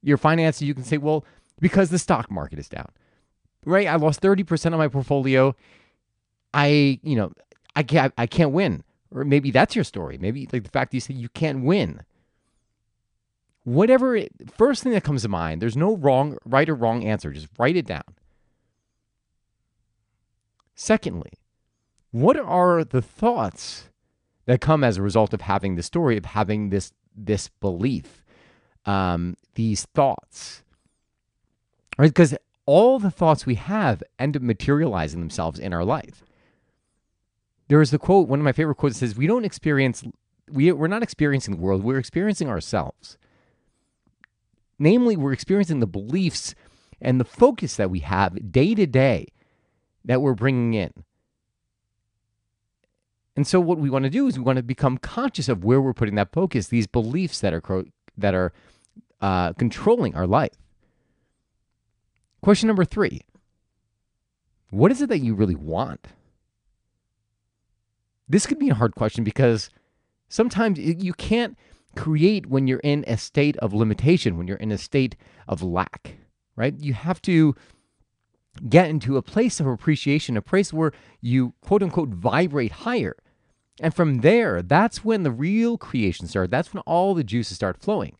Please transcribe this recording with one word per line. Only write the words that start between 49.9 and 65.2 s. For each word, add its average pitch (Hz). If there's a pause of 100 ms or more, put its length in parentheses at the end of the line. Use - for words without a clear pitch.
that 127
we're 139
bringing 120
in. 101 (2250)
And 139
so 185
what 175
we 143
wanna 135
do 247
is 147
we 127
wanna 127
become 127
conscious 233
of 95
where 131
we're 131
putting 104
that 101
focus, 160
these 113
beliefs 127
that 92
are 82
cro-, 92 (320)
that 98
are, 92 (720)
uh, 90
controlling 156
our 90
life. 117 (1800)
Question 208
number 190
three, - (1500)
what 131
is 254
it 277
that 208
you 113